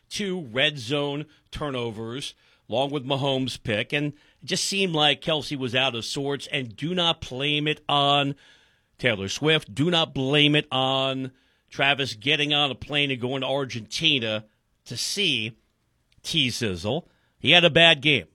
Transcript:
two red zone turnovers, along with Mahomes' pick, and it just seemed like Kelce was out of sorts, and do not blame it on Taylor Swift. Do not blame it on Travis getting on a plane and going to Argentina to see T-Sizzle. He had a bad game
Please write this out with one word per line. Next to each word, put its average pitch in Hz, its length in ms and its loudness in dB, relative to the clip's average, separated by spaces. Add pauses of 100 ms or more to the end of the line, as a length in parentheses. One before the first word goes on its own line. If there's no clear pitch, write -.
two 185 420 -6
red 147 280 0
zone 143 480 -4 (240)
turnovers, 120 840 -6 (340)
along 127 220 0
with 139 160 -4
Mahomes' 135 560 0
pick, 110 320 -2
and 147 200 0
it - 320 -20
just 180 200 -2
seemed 196 300 0
like 147 260 4
Kelce 151 340 -2
was 127 200 -4
out 131 180 2
of 117 100 -6
sorts, 139 440 -4
and 123 280 -6
do 175 200 -4
not 170 260 0
blame 147 460 -2
it 151 200 -2
on 143 460 4 (640)
Taylor 98 320 0
Swift. 151 460 0
Do 156 160 2
not 160 240 0
blame 147 400 2
it 147 160 0
on 131 600 0 (380)
Travis 135 460 0
getting 147 400 0
on 147 160 0
a 123 40 -6
plane 143 360 -2
and 123 100 -4
going 131 200 -2
to 127 60 -4
Argentina 127 1000 -2 (400)
to 123 120 -10
see 123 580 -2 (680)
T-Sizzle. 117 840 -2 (300)
He 120 140 2
had 170 140 6
a 170 40 6
bad 160 320 6
game 131 320 2